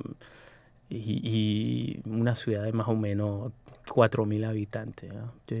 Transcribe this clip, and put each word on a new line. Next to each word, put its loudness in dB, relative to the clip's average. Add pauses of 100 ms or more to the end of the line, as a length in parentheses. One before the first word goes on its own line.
(880)
y, 0
y -8
una 2
ciudad -2
de -2
más 0
o 4
menos 0 (400)
cuatro 6
mil 0
habitantes, -6
¿no? -10 (160)
Yo -4